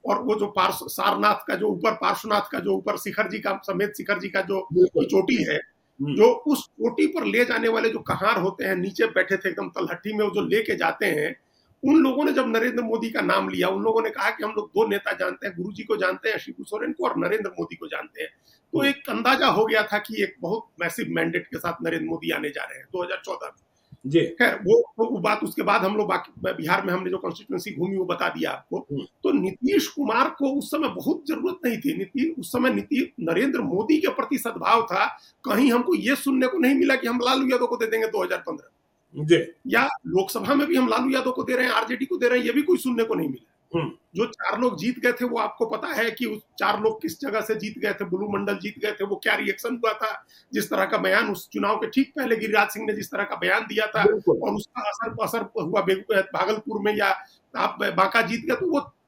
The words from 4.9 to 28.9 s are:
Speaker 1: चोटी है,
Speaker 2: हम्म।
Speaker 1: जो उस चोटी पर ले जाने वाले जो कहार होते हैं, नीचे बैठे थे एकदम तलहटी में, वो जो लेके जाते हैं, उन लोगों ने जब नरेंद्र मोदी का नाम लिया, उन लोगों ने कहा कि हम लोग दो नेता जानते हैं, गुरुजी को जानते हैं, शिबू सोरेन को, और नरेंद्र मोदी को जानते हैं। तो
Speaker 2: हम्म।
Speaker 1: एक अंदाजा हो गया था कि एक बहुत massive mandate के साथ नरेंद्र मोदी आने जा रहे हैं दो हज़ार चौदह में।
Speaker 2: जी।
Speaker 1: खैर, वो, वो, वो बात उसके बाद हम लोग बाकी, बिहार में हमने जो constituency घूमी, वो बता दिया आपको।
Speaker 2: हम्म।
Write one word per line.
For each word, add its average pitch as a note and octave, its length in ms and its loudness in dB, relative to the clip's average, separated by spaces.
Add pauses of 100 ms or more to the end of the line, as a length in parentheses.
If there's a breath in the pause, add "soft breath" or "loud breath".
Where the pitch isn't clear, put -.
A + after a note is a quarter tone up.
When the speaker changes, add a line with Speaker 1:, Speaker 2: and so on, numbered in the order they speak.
Speaker 1:
चोटी F#3+ 320 2
है, D3+ 200 0 (460)
Speaker 2:
हम्म। D3 120 -2
Speaker 1:
जो A3 160 10
उस - 360 0
चोटी A#3+ 400 0
पर D#4+ 180 -2
ले A#3 200 4
जाने A#3 240 0
वाले A3+ 220 2
जो A3 80 -6
कहार - 420 0
होते F#3+ 240 -2
हैं, F#3+ 120 0
नीचे F#3+ 300 0
बैठे F#3+ 300 0
थे F#3+ 120 -4
एकदम F#3 200 -6
तलहटी F3+ 480 -6
में, G#3 80 2
वो F#3+ 100 -2
जो G#3 60 0
लेके F#3+ 360 0
जाते E3+ 300 0
हैं, D#3 340 -2 (440)
उन C#4+ 120 6
लोगों C4+ 280 6
ने D4 80 2
जब B3+ 140 2
नरेंद्र A#3 360 0
मोदी A3+ 280 -2
का A3+ 100 -4
नाम F#3+ 280 0
लिया, F3+ 200 0
उन G3 140 -2
लोगों A3+ 200 2
ने A3 80 -2
कहा G#3+ 200 -2
कि - 140 -8
हम G#3+ 60 -4
लोग G#3 160 -4
दो G#3+ 220 0
नेता G3+ 240 -2
जानते - 340 -4
हैं, G#2 100 -8
गुरुजी G#3 260 -8
को G#3+ 140 -2
जानते F#3+ 320 -2
हैं, G#3+ 100 -2
शिबू - 260 -12
सोरेन A3 280 -6
को, - 160 -2
और - 100 -2
नरेंद्र F#3+ 320 0
मोदी E3 260 -8
को - 100 -16
जानते - 360 -10
हैं। D#3 80 -8 (420)
तो - 60 0
Speaker 2:
हम्म। C#4 100 4
Speaker 1:
एक C#4 220 -4
अंदाजा B3+ 360 2
हो A3 200 4
गया A3 160 4
था G#3 160 -2
कि G#3 240 -4
एक F#3+ 180 -4
बहुत G#3 220 -4 (180)
massive E3+ 280 -4
mandate E3 380 -2
के E3 120 -10
साथ E3 260 -6
नरेंद्र E3 220 -2
मोदी D#3+ 240 -4
आने D3 200 -2
जा D3 140 -8
रहे - 140 -14
हैं - 140 -20
दो F3+ 100 -4
हज़ार F3+ 220 -8
चौदह F3 220 -8
में। - 200 -18 (400)
Speaker 2:
जी। D3+ 140 4
Speaker 1:
खैर, - 340 2
वो, G#3+ 440 4
वो, A3+ 120 2
वो A#3+ 80 -2
बात G#3 260 0
उसके - 180 -4
बाद F#3+ 200 2
हम G#3+ 140 0
लोग G#3 120 0
बाकी, F3+ 300 -4
बिहार F#3 440 -2
में F#3+ 100 -2
हमने F#3 180 -2
जो F#3 80 -4
constituency F3+ 520 -8
घूमी, F#3+ 260 -4
वो F#3 80 -2
बता E3+ 240 -2
दिया D#3+ 220 -4
आपको। - 280 -8
Speaker 2:
हम्म। C#3+ 240 -8